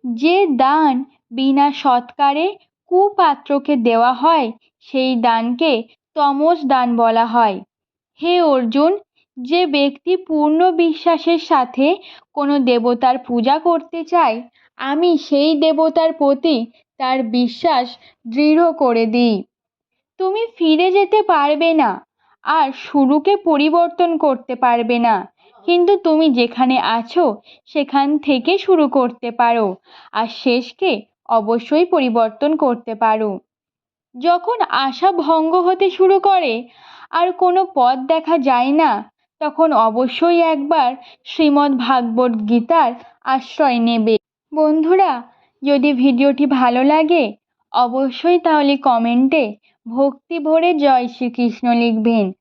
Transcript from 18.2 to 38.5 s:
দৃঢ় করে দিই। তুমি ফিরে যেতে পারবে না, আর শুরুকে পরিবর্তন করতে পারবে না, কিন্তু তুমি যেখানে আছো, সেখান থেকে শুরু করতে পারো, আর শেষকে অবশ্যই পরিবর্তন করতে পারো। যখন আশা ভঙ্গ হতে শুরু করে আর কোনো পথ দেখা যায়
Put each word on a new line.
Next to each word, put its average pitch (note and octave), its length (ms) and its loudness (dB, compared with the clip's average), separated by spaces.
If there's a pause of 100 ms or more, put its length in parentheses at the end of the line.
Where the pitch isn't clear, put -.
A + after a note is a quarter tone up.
দৃঢ় D4+ 460 2
করে B3 340 0
দিই। A#3 300 2 (840)
তুমি F#4+ 280 -2
ফিরে E4+ 440 0
যেতে G4+ 300 2
পারবে D4+ 520 2
না, C4+ 180 2 (520)
আর D4+ 300 0
শুরুকে D4 640 0
পরিবর্তন E4+ 800 0
করতে C4 380 -2
পারবে A#3+ 440 0
না, A#3 160 2 (500)
কিন্তু F4 320 2
তুমি D#4+ 320 2
যেখানে B3 460 0 (140)
আছো, A#3 360 -2 (440)
সেখান C#4 380 -2 (100)
থেকে C#4+ 400 0
শুরু E4+ 300 2
করতে A#3+ 440 -2
পারো, A#3 360 0 (440)
আর - 220 -4
শেষকে B3+ 580 -2 (380)
অবশ্যই A#3 560 0
পরিবর্তন B3+ 720 0
করতে A#3+ 400 -4
পারো। A3 360 -2 (840)
যখন F4 420 -2 (200)
আশা C4+ 340 -2
ভঙ্গ D#4+ 440 -2
হতে F#4 340 0
শুরু F#4+ 300 2
করে F4+ 340 0 (560)
আর F4 220 0
কোনো F4+ 300 2 (120)
পথ B3+ 240 2 (100)
দেখা D#4+ 300 0
যায় C4 340 0